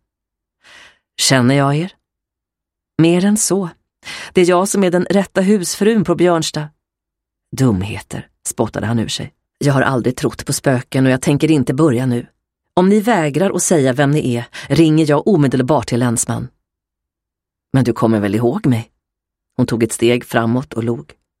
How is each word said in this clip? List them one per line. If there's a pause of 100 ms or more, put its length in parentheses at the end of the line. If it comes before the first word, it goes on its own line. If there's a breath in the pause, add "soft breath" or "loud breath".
(1160 loud breath)
"Känner
jag
er?" (1040)
"Mer
än
så. (600 loud breath)
Det
är
jag
som
är
den
rätta
husfrun
på
Björnsta." (880)
"Dumheter", (160)
spottade
han
ur
sig. (240)
"Jag
har
aldrig
trott
på
spöken
och
jag
tänker
inte
börja
nu. (480)
Om
ni
vägrar
att
säga
vem
ni
är (200 loud breath)
ringer
jag
omedelbart
till
länsman." (1200)
"Men
du
kommer
väl
ihåg
mig?" (680)
Hon
tog
ett
steg
framåt
och
log, (280)